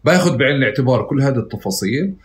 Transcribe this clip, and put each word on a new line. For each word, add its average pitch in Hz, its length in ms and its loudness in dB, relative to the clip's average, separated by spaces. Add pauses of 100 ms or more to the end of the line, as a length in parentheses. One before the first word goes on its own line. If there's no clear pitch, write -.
باخد 170 340 2
بعين 135 180 2
الاعتبار 123 460 0
كل 135 200 -2
هذه 135 160 0
التفاصيل، 113 760 -4 (100)